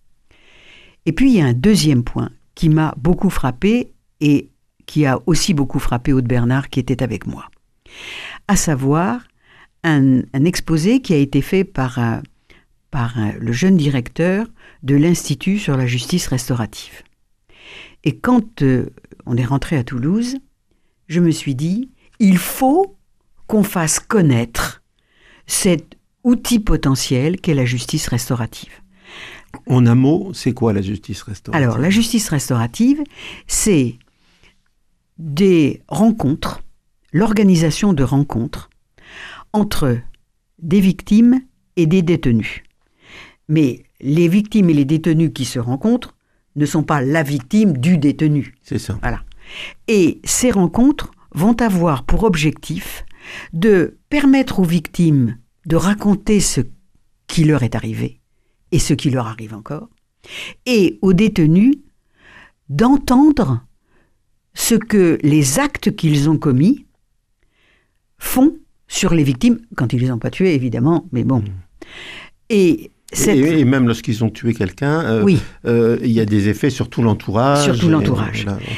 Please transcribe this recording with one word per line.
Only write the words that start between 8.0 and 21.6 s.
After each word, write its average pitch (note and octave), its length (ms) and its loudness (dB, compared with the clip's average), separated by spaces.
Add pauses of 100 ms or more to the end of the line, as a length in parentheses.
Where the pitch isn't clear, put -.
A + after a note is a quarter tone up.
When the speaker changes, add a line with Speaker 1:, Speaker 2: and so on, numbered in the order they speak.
Speaker 1:
À G3+ 80 2
savoir, D#3+ 640 0 (640)
un, C3+ 380 4 (120)
un C3+ 120 0
exposé F#3 560 0
qui G3 120 -2
a D3+ 40 2
été C#3 240 0
fait F#3+ 220 0
par, B2+ 360 -6
euh, A#2 180 -2 (720)
par, A#2 300 -6
euh, G#2+ 200 -2
le A#2 120 -6
jeune F#3 260 2
directeur D#3+ 720 -2 (340)
de C3+ 140 0
l'Institut E3+ 640 0
sur C#3 180 -2
la B2+ 80 -2
justice B2 420 -4
restaurative. - 760 -8 (1000)
Et - 140 -4
quand, - 460 0
euh, C3 240 2 (380)
on A#2+ 120 -4
est B2 80 0
rentré C#3 320 -2
à A#2+ 60 -2
Toulouse, G3+ 540 -4 (680)
je E3+ 120 -2
me E3+ 120 4
suis C#3+ 220 -4
dit, « F3+ 380 -4 (280)